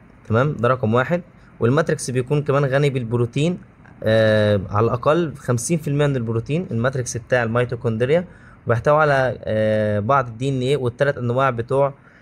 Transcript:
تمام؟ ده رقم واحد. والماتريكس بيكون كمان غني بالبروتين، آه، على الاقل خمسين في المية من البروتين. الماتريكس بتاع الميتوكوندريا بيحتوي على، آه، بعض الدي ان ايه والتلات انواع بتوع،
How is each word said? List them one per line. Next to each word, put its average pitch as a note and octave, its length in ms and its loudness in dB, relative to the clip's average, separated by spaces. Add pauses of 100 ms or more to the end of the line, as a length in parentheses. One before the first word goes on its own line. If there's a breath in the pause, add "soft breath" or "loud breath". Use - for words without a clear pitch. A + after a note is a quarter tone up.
(280)
تمام؟ C3 260 2
ده A#2 140 -2
رقم A#2+ 260 0
واحد. D3+ 280 0 (380 loud breath)
والماتريكس C#3+ 520 0
بيكون B2+ 320 -2
كمان C#3 220 2
غني C#3 240 2
بالبروتين، B2 680 -2 (460)
آه، G#2+ 680 4
على G#2 160 0
الاقل C#3+ 500 0
خمسين C3 420 -2
في D3 100 -6
المية D3 200 2
من C#3 80 0
البروتين. A#2 560 -4
الماتريكس B2 460 -2
بتاع B2 260 0
الميتوكوندريا A#2+ 840 0 (420 loud breath)
بيحتوي C3 340 2
على، C3+ 420 2
آه، G#2+ 560 0
بعض B2+ 280 2
الدي A#2+ 220 -6
ان C3 120 -2
ايه C3+ 160 0
والتلات C#3 400 -2
انواع B2 320 0
بتوع، C3 440 0 (280 loud breath)